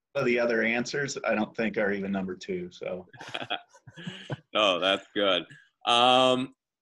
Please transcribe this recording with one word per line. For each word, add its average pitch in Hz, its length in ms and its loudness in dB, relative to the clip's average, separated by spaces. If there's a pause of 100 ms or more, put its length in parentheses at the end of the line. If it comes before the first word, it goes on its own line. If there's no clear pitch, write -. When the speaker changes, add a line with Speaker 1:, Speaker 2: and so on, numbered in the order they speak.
(160)
Speaker 1:
of 139 100 0
the 120 140 2
other 117 240 2
answers, 120 520 -2 (120)
I 110 80 2
don't 104 200 -4
think 110 220 -4
are 104 140 0
even 98 200 -4
number 95 240 -4
two. 90 360 -8
So. - 340 -10 (300)
Speaker 2:
<laughs> - 100 -8 (1120)
Oh, 101 240 2
that's 95 340 0
good. 95 300 2 (420)
Um, 127 720 4 (260)